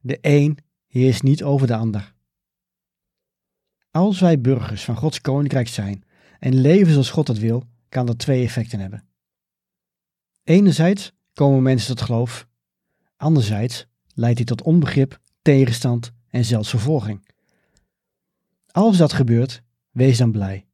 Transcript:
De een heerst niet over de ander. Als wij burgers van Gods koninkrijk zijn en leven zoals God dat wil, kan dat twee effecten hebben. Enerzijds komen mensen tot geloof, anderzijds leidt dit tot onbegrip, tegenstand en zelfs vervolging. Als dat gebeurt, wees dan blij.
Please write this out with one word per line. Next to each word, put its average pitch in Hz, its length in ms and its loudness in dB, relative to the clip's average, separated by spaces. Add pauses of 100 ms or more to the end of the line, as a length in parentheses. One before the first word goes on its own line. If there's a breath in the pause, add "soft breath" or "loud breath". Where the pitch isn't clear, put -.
De 131 200 -8
een 147 380 2 (280)
heerst 127 360 0
niet 139 200 2
over 139 240 0
de 117 100 -2
ander. 107 380 -6 (1800)
Als 185 300 0
wij 165 200 4
burgers 110 440 -2
van 117 120 -6
Gods 147 240 -4
koninkrijk 135 480 -2
zijn 101 360 -10 (340 soft breath)
en 131 220 0
leven 165 320 4
zoals 139 180 2
God 151 160 -2
dat 117 120 -4
wil, 113 260 -2 (240)
kan 127 180 -4
dat 117 120 -4
twee 127 260 -2
effecten 117 360 -6
hebben. 95 280 -14 (1400)
Enerzijds 180 680 2 (200)
komen 139 300 2
mensen 127 340 0
tot 110 100 -6
geloof, 120 420 -4 (680)
anderzijds 120 720 -2 (280)
leidt 117 240 0
dit 120 80 -2
tot 120 160 -6
onbegrip, 151 580 0 (220)
tegenstand 120 680 0 (160)
en 123 160 -2
zelfs 110 260 -2
vervolging. 110 580 -4 (1400)
Als 202 260 2
dat 160 160 4
gebeurt, 120 500 0 (280)
wees 123 280 2
dan 117 140 2
blij. 98 420 -6